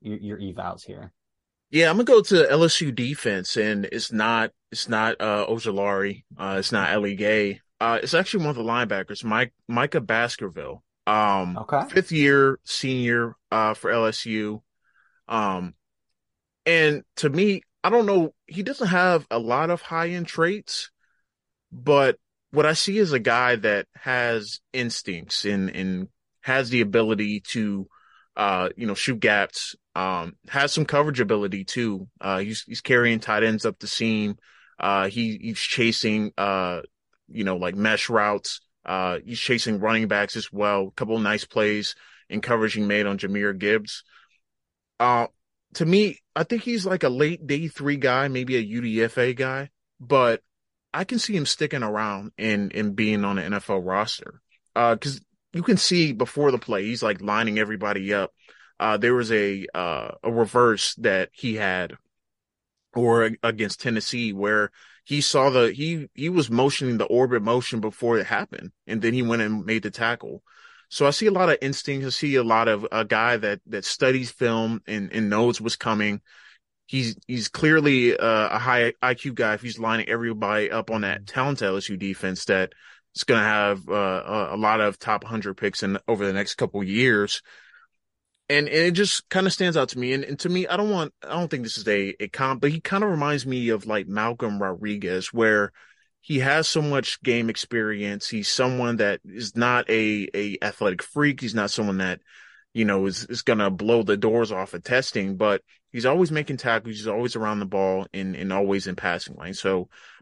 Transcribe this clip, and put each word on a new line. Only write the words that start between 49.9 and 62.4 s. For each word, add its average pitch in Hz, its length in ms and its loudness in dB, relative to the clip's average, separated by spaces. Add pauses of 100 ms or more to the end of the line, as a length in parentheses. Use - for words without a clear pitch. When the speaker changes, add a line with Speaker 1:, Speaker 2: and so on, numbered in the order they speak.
Speaker 2:
but 123 420 4 (500)
I 160 120 -4
can 233 160 -2
see 208 160 -2
him 147 100 0
sticking 147 380 -2
around 107 520 -4
and, 104 380 0
and 104 220 -2
being 107 280 2
on 98 140 0
an 85 60 -4
N 98 100 -4
F 101 160 -4
L 98 100 0
roster. 95 600 -4 (340)
Uh, 117 220 4
'cause 135 240 -8 (320)
you 170 100 -4
can 202 140 4
see 170 360 2
before 131 380 2
the 123 80 2
play, 104 260 -2
he's, 117 180 -4
like, 107 180 0
lining 107 380 0
everybody 104 560 -2
up. 95 180 -2 (480)
Uh, 107 160 2
there 120 180 2
was 120 160 0
a, 101 440 0
uh, 82 380 -4 (120)
a 117 80 0
reverse 117 640 2
that 95 360 2
he 113 240 -6
had 92 380 -2 (1000)